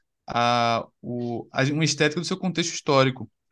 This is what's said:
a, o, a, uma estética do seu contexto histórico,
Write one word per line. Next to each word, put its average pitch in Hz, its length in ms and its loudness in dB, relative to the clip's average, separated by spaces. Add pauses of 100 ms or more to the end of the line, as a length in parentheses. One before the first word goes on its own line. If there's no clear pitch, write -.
(260)
a, 120 600 2 (160)
o, 120 500 -8
a, 135 120 0
uma 151 200 0
estética 151 380 0
do 165 60 -8
seu 185 100 -4
contexto 170 360 -2
histórico, 131 560 2 (220)